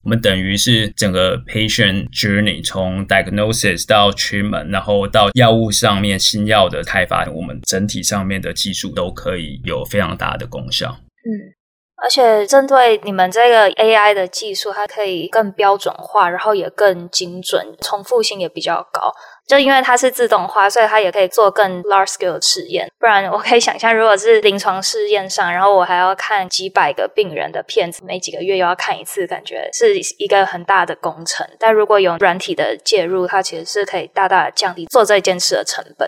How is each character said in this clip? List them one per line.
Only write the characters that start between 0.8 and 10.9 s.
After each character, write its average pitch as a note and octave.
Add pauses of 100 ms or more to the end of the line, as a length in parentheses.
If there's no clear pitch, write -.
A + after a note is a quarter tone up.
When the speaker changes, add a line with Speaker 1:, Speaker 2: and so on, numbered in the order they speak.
Speaker 1:
整 G2+
个 F#2
patient G#2+
journey， G2+
从 F#2
diagnosis G2
到 G#2
treatment， G2
然 F#2+
后 G2+
到 G#2
药 A#2+
物 A2+
上 G#2
面 G2+
新 G#2
药 G#2
的 D2+
开 F#2+
发， E2+
我 D#2
们 D2
整 F#2+
体 G2+
上 G2
面 F#2+
的 E2+
技 G2
术 F#2+
都 F#2
可 F2+
以 D2
有 C#2+
非 G2+
常 E2+
大 D2+
的 -
功 B1+
效。 - (260)